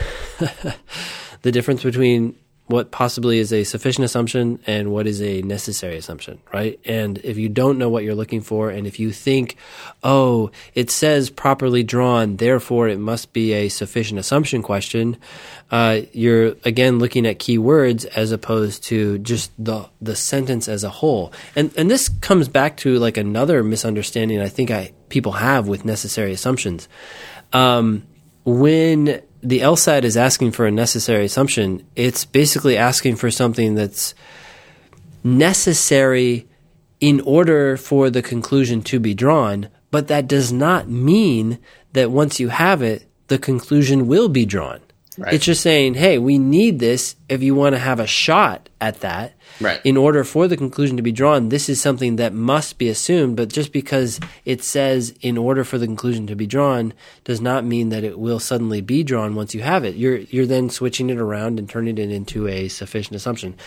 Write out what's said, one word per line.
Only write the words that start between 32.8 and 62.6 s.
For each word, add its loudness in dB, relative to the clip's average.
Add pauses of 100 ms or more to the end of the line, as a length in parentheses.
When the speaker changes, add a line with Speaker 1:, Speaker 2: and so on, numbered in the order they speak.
Speaker 1:
for -2
something 0
that's -4 (1080)
necessary 2 (520)
in 4
order 4
for 2
the 0
conclusion 0
to -2
be 0
drawn, 2 (220)
but -2
that 0
does 0
not 0
mean 2 (340)
that 2
once 2
you 0
have 2
it, -2 (220)
the 2
conclusion 2
will 4
be 2
drawn. -4 (360)
Speaker 2:
Right. -2
Speaker 1:
It's 0
just 2
saying, 4
"Hey, 4
we 4
need 4
this 0 (120)
if -2
you 2
want 4
to 0
have -2
a -2
shot 0 (120)
at -4
that." -8 (280)
Speaker 2:
Right. -2
Speaker 1:
In 4
order 4
for 2
the 0
conclusion -2
to -4
be 0
drawn, 2
this -2
is -2
something 0
that -2
must -2
be -2
assumed, 0
but -2
just -6
because -2 (240)
it -4
says, -2
"In -2
order 0
for -6
the -2
conclusion -4
to -8
be -4
drawn," 0 (300)
does -4
not -2
mean -2
that -4
it -8
will -2
suddenly -2
be -2
drawn -2
once -8
you -8
have 0
it. -6
You're, 0
you're -2
then 0
switching -4
it -4
around -4
and -8
turning -4
it -4
into -6
a -6